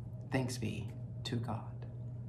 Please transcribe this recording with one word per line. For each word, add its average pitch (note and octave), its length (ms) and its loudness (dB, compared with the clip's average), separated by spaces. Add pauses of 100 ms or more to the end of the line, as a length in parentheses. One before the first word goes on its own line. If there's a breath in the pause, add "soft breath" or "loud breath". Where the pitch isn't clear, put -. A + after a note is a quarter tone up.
(320)
Thanks C3 260 4
be - 340 0 (340)
to - 100 2
God. - 260 2 (680)